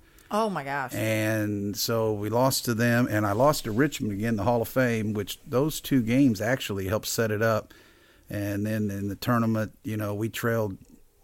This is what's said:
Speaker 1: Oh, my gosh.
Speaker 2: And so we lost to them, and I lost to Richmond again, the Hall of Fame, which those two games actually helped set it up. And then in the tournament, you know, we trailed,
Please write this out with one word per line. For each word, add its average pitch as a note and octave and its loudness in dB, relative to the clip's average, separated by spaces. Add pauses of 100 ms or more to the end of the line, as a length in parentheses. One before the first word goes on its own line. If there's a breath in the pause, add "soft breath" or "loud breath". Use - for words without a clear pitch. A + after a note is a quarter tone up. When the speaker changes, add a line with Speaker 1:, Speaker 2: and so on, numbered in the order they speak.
(320 soft breath)
Speaker 1:
Oh, G#3+ 0
my D#3+ -6
gosh. C#3 -6
Speaker 2:
And G#2+ 0
so A2 0
we G#2 -4
lost B2+ 2
to A#2+ 0
them, A#2+ 2
and G#2+ 2
I G2+ 0
lost C#3 2
to A#2 -4
Richmond B2+ 0
again, A2+ -2
the G2+ -2
Hall A#2+ 2
of A2 -4
Fame, A2+ 0
which G#2 -6
those C#3+ 0
two C3+ 2
games A#2 4
actually G#2 -2
helped G#2 0
set A2+ 0
it G#2 0
up. A2 2 (560 soft breath)
And G2+ -4
then G#2+ 0
in G2 -4
the G2 -6
tournament, A2+ 0
you A2 -6
know, G#2 -4
we A2 -2
trailed, A2 -2 (460)